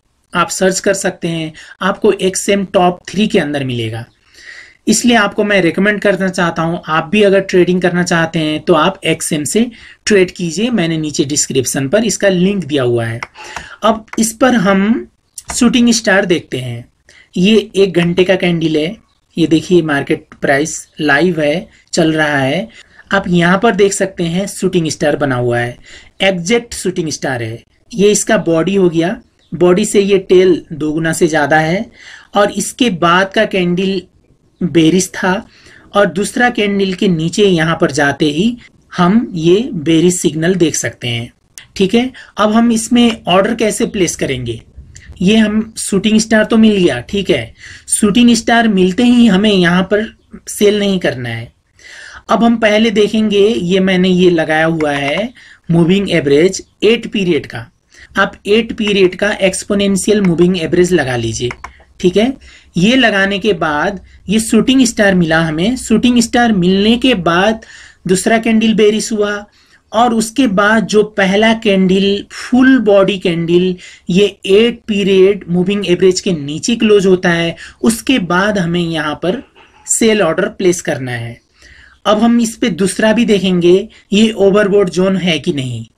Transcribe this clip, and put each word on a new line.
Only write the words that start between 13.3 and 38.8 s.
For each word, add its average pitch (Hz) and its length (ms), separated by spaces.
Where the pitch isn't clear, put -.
अब 220 220
इस 226 140
पर 254 220
हम 202 520
shooting 240 420
star 202 340
देखते 165 340
हैं। 120 260
ये 196 200
एक 190 180
घंटे 175 300
का 185 120
candle 165 420
है, 165 180
ये 160 100
देखिए 165 360
market 143 420
price 147 460
live 156 400
है, 151 260
चल 160 200
रहा 151 240
है। 143 300
आप 196 180
यहाँ 175 300
पर 226 160
देख 196 180
सकते 185 320
हैं 180 240
shooting 180 400
star 147 280
बना 139 200
हुआ 120 220
है, 120 180
Exact 190 500
shooting 175 380
star 131 320
है। 113 180
ये 208 200
इसका 208 280
body 165 360
हो 185 140
गया, 170 300
Body 180 340
से 208 160
ये 196 180
tail 185 440
दो 156 200
गुना 160 200
से 170 140
ज्यादा 151 320
है। 170 260
और 202 200
इसके - 380
बाद 175 420
का 214 140
candle 185 540
बेरिश 165 480
था 185 240
और 202 140
दूसरा 208 440
कैंडल 202 420
के 202 140
नीचे 165 360
यहाँ 165 380
पर 170 100
जाते 143 360
ही 151 180